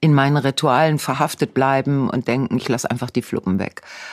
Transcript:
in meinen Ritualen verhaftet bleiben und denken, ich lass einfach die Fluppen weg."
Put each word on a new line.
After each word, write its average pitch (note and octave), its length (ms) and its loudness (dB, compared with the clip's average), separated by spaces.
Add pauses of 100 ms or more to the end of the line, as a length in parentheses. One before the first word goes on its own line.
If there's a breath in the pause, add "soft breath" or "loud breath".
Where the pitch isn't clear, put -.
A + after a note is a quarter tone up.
in D#3+ 120 4
meinen C#3 240 4
Ritualen D3 600 2
verhaftet C#3 560 -2
bleiben C3+ 560 2
und B2 180 -4
denken, B2 300 0
ich - 100 -6
lass - 160 -2
einfach B2 240 -4
die B2 140 -4
Fluppen F#2+ 360 -2
weg." - 220 -6 (320 loud breath)